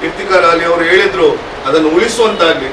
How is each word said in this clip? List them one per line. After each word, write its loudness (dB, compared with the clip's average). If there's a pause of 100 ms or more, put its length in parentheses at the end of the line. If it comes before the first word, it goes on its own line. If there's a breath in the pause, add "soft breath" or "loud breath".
ಇಫ್ತಿಕಾರ್ -2
ಅಲಿ 0
ಅವರು 0
ಹೇಳಿದ್ರು, 2 (380)
ಅದನ್ನು 2
ಉಳಿಸುವಂತಾಗ್ಲಿ. 0